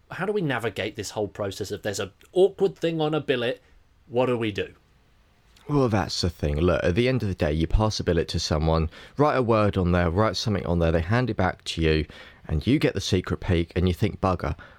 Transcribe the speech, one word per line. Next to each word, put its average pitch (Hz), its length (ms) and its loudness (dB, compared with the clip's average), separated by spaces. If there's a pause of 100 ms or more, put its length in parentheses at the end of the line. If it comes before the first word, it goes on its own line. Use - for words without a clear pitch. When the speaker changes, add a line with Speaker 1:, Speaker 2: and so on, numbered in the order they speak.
(120)
Speaker 1:
how 160 160 -6
do 214 40 -2
we 208 100 -2
navigate 113 540 -4
this 104 160 -8
whole 104 160 -4
process 101 440 -6
of 101 100 -8
there's 104 180 -4
an 98 120 -6 (220)
awkward 190 420 2
thing 165 260 -2
on 156 140 0
a 151 40 0
billet, 127 420 -2 (460)
what 123 200 0
do 123 100 0
we 110 140 -2
do? 95 220 -6 (920)
Speaker 2:
Well, 139 200 2
that's 101 340 0
the 90 100 0
thing. 73 280 -2
Look, 87 240 2
at 85 120 2
the 120 120 2
end 131 140 0
of 104 80 -4
the 90 60 -4
day, 76 180 0
you 78 140 0
pass 107 320 0
a - 40 -4
billet 82 260 2
to - 100 -2
someone, 80 500 2 (280)
write 139 180 2
a 131 80 2
word 107 340 2
on 87 140 2
there, 87 180 4
write 95 260 2
something - 300 -2
on 87 140 0
there, 82 120 4
they 85 100 2
hand 113 280 0
it 104 80 -4
back 90 280 -2
to - 180 -6
you, 78 240 2 (400)
and 76 180 -2
you 143 140 4
get 160 160 2
the 95 60 -4
secret - 360 -2
peek, 85 380 0
and 87 120 2
you 87 60 2
think, - 260 -2
"Bugger." 87 360 0 (240)